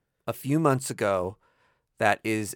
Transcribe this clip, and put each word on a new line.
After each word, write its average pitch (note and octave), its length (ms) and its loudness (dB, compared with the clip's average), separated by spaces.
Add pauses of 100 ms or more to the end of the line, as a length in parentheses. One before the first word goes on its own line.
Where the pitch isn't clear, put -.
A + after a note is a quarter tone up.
(260)
a A#2 60 -2
few C#3+ 280 -2
months C3+ 300 2
ago G2 460 -2 (640)
that G#2 260 2
is G#2+ 320 -2